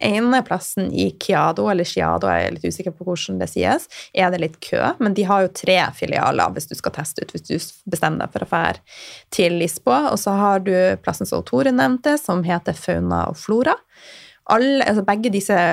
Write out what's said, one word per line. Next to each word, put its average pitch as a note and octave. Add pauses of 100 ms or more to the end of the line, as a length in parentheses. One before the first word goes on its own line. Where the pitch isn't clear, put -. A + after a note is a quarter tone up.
ene A#3
plassen -
i F#3
Kiado, E3
eller F3+
Chiado, E3+
jeg F2
er -
litt D#3+
usikker F3
på F3
hvordan F#3
det F3+
sies, A#3 (240)
er F3+
det F3
litt D#3+
kø, - (160)
men G#3
de G3+
har F#3+
jo -
tre F#3 (180)
filialer F2
hvis -
du -
skal -
teste -
ut, -
hvis D#3+
du -
s-, -
bestemmer D#3+
deg -
for -
å -
fære E3+ (460)
til F3
Lisboa. B3
Og G#3
så G3
har G3+
du F#3+ (240)
plassen F#3+
som -
Tore C4
nevnte, B3+
som F3+
heter E3+
Fauna F3
og D#3+
Flora. C4 (680)
Alle, C4
altså G#3+
begge G#3+
disse G3 (160)